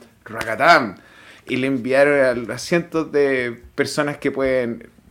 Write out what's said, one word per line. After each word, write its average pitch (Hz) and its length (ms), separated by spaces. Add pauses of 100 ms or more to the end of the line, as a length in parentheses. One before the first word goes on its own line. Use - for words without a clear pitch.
(240)
¡racatán! 113 720 (500)
Y 127 100
le 127 100
enviaron 131 840
a, 117 40
a 120 40
cientos 170 540
de 131 480 (140)
personas 147 420
que 143 140
pueden. 131 580 (220)